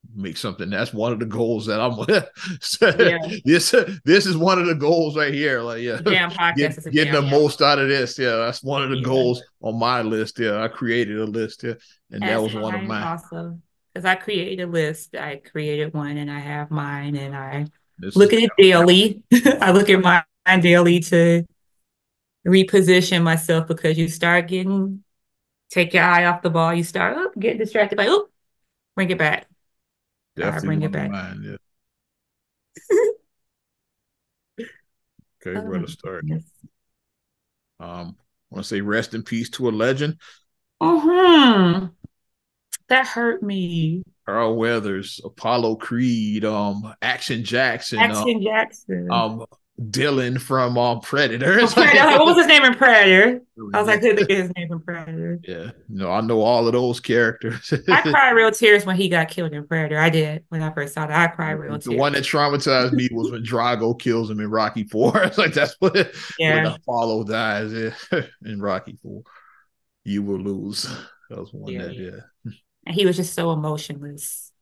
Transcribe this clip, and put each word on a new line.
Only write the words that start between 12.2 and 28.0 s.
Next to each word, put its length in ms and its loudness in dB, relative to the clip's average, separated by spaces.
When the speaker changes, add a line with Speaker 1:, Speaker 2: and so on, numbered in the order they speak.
Speaker 1:
that 40 -4
Speaker 2:
That's 140 -2
Speaker 1:
was 140 -4
one 200 -6
of 60 -6
Speaker 2:
fine. 60 -8
Speaker 1:
mine. 160 -6
Speaker 2:
Awesome. 580 -12
'Cause 100 -8
I 100 4
created 460 -6
a 60 -6
list. 480 -4
I 220 -10
created 560 -6
one, 240 -6
and 120 -8
I 100 -10
have 300 -10
mine, 460 -6
and 200 -10
I 300 -8
Speaker 1:
This 180 -8
Speaker 2:
look 180 6
Speaker 1:
is 100 4
Speaker 2:
at 0 -
it 80 0
daily. 680 6
<laughs> 60 6
I 100 4
look 180 6
at 100 6
mine 640 2
daily 400 6
to 420 2
reposition 760 4
myself 440 0
because 300 -2
you 100 0
start 400 0
getting, 560 -4
take 240 0
your 100 4
eye 220 4
off 180 0
the 80 0
ball. 220 0
You 100 0
start, 340 -4
oh, 200 -4
getting 200 -4
distracted. 400 -2
Like, 120 2